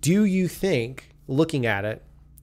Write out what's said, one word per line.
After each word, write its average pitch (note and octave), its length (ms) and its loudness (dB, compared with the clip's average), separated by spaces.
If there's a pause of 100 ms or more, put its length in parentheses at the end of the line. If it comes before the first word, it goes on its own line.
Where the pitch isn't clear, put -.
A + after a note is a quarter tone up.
do F#3 240 4
you F#3 220 2
think, C3 600 -4 (180)
looking C#3 380 0
at G2+ 200 0
it, A2 180 -8 (400)